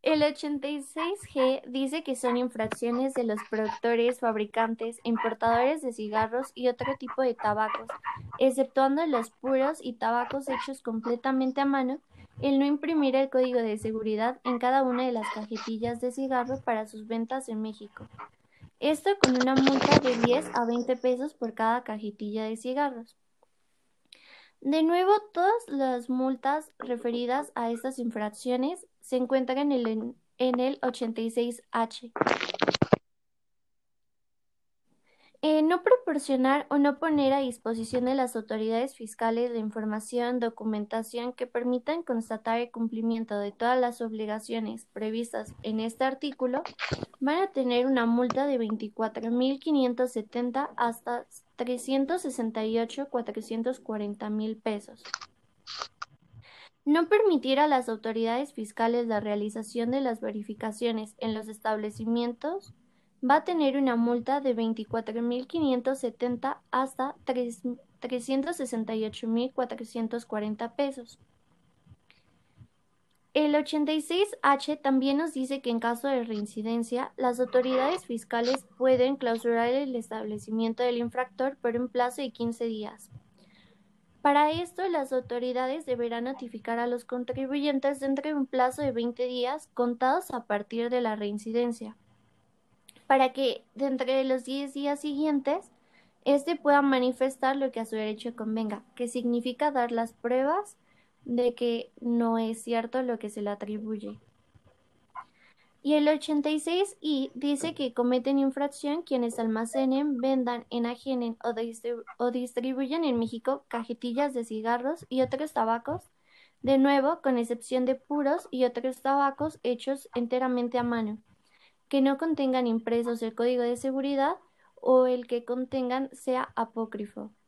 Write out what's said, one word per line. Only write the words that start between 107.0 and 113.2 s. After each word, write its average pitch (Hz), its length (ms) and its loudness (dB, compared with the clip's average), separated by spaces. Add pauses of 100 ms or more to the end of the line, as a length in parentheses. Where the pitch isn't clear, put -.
dice 285 400 -2
que 262 180 -4
cometen 254 460 2
infracción 285 640 -2
quienes 240 340 -2
almacenen, 262 800 0
vendan, 247 540 0
enajenen 240 720 -4
o 233 100 -2
distri-, 233 500 -6 (140)
o 247 140 0
distribuyen 262 720 -2
en 247 160 2
México 233 480 -2